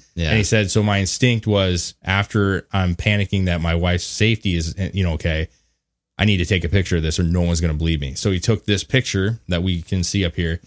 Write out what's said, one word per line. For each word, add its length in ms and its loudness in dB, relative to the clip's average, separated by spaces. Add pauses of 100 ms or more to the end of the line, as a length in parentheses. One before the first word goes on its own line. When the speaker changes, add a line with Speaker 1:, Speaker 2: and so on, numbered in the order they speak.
(140)
Speaker 1:
Yeah. 140 -2
Speaker 2:
And 100 2
he 60 2
said, 260 0
"So 140 2
my 160 2
instinct 480 0
was, 460 0 (100)
after 680 0
I'm 220 0
panicking 520 0
that 140 0
my 140 0
wife's 300 0
safety 500 0
is, 220 -4 (180)
you 80 0
know, 120 0
okay, 340 -2 (720)
I 80 2
need 120 4
to 60 0
take 200 0
a 40 -2
picture 300 0
of 40 -2
this 160 -2
or 40 2
no 200 2
one's 180 0
gonna 140 0
believe 260 0
me." 140 -8
So 160 -2
he 100 0
took 260 -2
this 180 0
picture 640 -2
that 140 0
we 200 -2
can 220 -2
see 200 0
up 120 -2
here. 300 -2